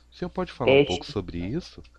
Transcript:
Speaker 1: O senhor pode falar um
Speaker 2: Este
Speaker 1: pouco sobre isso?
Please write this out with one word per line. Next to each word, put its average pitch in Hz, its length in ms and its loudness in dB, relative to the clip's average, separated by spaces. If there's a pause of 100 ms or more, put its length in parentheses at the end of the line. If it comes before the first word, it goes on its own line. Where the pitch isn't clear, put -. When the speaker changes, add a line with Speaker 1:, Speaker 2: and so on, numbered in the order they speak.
(100)
Speaker 1:
O - 60 -20
senhor 180 140 -8
pode 185 220 -6
falar 127 200 2
um 135 80 8
Speaker 2:
Este 143 80 4
Speaker 1:
pouco - 180 -6
sobre 85 320 -6
isso? 98 440 -8 (160)